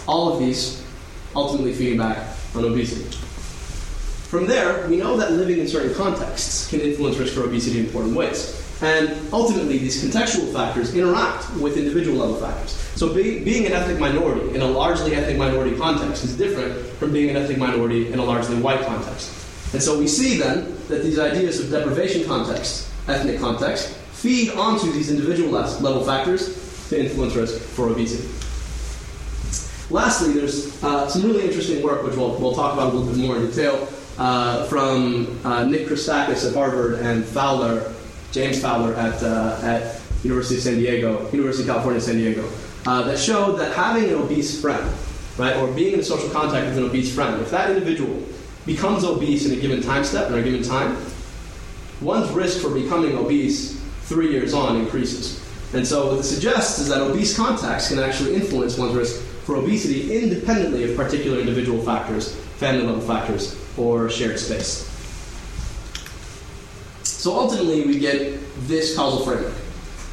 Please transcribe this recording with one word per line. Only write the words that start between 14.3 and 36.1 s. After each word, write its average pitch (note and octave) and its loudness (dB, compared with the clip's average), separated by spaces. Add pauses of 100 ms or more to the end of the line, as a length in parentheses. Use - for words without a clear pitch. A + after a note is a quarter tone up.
in C3 0
a B2+ 4
largely D3+ 2
ethnic C#3 0
minority C3 2
context - 0
is A#2+ -2
different - -2 (140)
from D3+ 0
being D3 4
an C#3+ 2
ethnic C#3 0
minority A#2 2
in B2+ 0
a B2 0
largely A#2+ 0
white C3+ 2
context. - -4 (400)
And C#3 0
so D3+ 2
we C#3+ 4
see B3+ 2
then - 0 (120)
that D3 0
these D#3 2
ideas E3 2
of C#3 -4
deprivation D#3 2
context, - -2 (200)
ethnic - 0
context, - -2 (240)
feed A#3+ 2
onto G3+ 2
these D3 0
individual D#3 2
le-, G#2 0
level C3+ 2
factors - -2
to C#3+ 2
influence B2 0
risk A2+ 0
for A#2+ -2
obesity. A#2 -2 (1600)
Lastly, F3 4
there's, C#3+ -2
uh, C#3+ 2
some F#3 0
really G3+ 4
interesting D#3+ 0
work, C#3+ 0
which B2+ -2
we'll, A#2+ 0
we'll B2+ 2
talk - 0
about B2+ 2
a - 2
little A#2+ 0
bit B2 2
more B2+ 2
in A#2 2
detail, C#3 2 (300)
uh, A#2+ 2
from, B2+ 2
uh, A#2+ 2
Nick D3 2
Christakis C#3+ 0